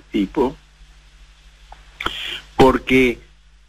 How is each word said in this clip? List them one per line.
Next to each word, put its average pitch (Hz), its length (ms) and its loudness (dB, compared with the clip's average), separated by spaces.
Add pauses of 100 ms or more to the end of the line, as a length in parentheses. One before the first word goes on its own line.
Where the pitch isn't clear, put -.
(120)
tipo, 123 460 -4 (2000)
porque 127 640 2 (500)